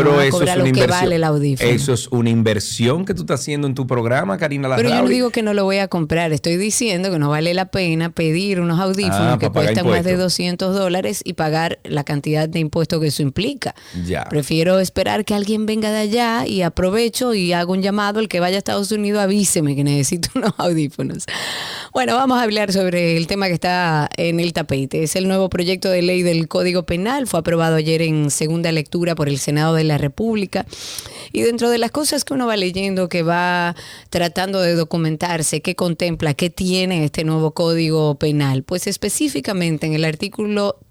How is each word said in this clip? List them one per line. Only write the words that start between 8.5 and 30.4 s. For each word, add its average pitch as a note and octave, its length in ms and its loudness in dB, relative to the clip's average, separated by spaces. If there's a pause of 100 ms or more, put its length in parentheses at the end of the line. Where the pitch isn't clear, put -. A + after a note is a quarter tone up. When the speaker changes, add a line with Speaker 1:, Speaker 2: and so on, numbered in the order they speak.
Speaker 2:
unos E3+ 180 0
audífonos F#3+ 400 0
Speaker 1:
Ah, D3 220 2
Speaker 2:
que - 80 0
Speaker 1:
pa - 60 -4
pagar - 200 2
Speaker 2:
cuestan - 120 2
más F3 80 4 (100)
de F#3 80 2
Speaker 1:
impuestos. F3+ 100 2
Speaker 2:
doscientos F3+ 540 0
dólares F#3+ 480 0
y F#3 80 -6
pagar D#3+ 500 -2
la D3 220 -4
cantidad D3+ 440 -2
de E3 120 -2
impuestos D#3+ 400 0
que D#3 80 0
eso D3 140 -2
implica. F#3+ 520 -2 (320)
Speaker 1:
Ya. D#2+ 220 -2
Speaker 2:
Prefiero E3 500 2
esperar F#3+ 460 0
que G#3 100 0
alguien G#3 320 0
venga G#3+ 240 0
de G#3+ 80 0
allá A#3 480 0
y F#3+ 160 0
aprovecho A3 720 0
y F3 180 0
hago F3 200 0
un F#3+ 100 0
llamado. G3+ 380 0
El A3 80 -2
que F3 100 -2
vaya F3+ 160 2
a G3 40 0
Estados G3+ 340 -2
Unidos, G#3 280 0
avíseme F#3+ 540 2
que C#3 80 0
necesito C#3+ 500 0
<laughs> - 40 -4
unos A3 220 0
audífonos. D3+ 680 -2 (680)
Bueno, B3 220 0
vamos B3+ 240 2
a B3 60 2
hablar G#3 280 0
sobre F3+ 440 2
el E3 100 0
tema G3 220 0
que F3+ 60 2
está E3+ 640 2
en E3+ 220 0
el E3+ 140 0
tapete. D3+ 500 -2
Es D#3 140 -2
el F#3+ 100 0
nuevo F#3+ 240 2
proyecto F3+ 400 -2
de F3+ 120 2
ley F3+ 200 2
del E3 240 2
Código F3+ 380 0
Penal. A3+ 420 -2
Fue E3+ 140 0
aprobado E3 360 2
ayer D#3+ 260 2
en D#3 280 2
segunda E3 400 0
lectura E3 440 -2
por D3+ 160 0
el C#3+ 80 0
Senado D3+ 360 0
de D#3+ 100 2
la D3+ 120 2
República. G3 720 -2 (640)